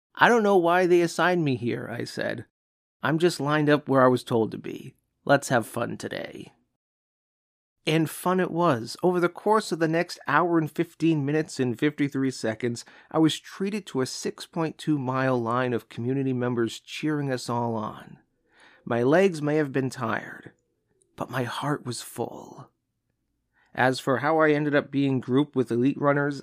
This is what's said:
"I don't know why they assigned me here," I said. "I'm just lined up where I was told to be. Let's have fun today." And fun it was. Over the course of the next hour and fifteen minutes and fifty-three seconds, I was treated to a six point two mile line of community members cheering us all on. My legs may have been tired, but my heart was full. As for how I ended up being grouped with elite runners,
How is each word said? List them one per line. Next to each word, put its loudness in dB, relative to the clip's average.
"I 6
don't 6
know 6
why 6
they 6
assigned 2
me 2
here," -4
I -6
said. -6
"I'm 0
just 2
lined 2
up 4
where 4
I 8
was 2
told 0
to -8
be. -12
Let's 2
have 2
fun -6
today." -10
And 2
fun -2
it 0
was. 0
Over 2
the 2
course 0
of -4
the 2
next -2
hour 2
and 0
fifteen -2
minutes -2
and -2
fifty-three -2
seconds, -6
I -2
was 4
treated -6
to -4
a 0
six -8
point -6
two -2
mile 0
line -2
of -4
community -2
members -2
cheering -4
us -6
all -2
on. -10
My 0
legs 4
may 0
have 0
been 0
tired, -8
but -10
my -4
heart -6
was -8
full. -12
As 2
for -2
how 0
I 4
ended 0
up 0
being 0
grouped 0
with 0
elite 0
runners, 0